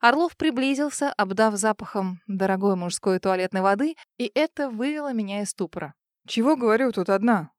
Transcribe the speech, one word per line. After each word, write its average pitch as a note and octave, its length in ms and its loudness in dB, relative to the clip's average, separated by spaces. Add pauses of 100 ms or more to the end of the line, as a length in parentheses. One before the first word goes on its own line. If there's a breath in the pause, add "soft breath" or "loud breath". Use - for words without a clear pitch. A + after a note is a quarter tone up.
Орлов C#4+ 360 2
приблизился, C#4 760 -2
обдав G#3 440 0
запахом G3+ 720 -4
дорогой F#3+ 480 0
мужской F3+ 440 -2
туалетной F#3 420 0
воды, G#3 340 2 (220 loud breath)
и B3 160 -4
это C#4+ 360 -2
вывело C#4 420 -4
меня G#3 300 -4
из G3 80 -6
ступора. E3 440 -8 (320)
"Чего, C4 300 2
говорю, A#3+ 380 2
тут F#3 160 -2
одна? G3 500 2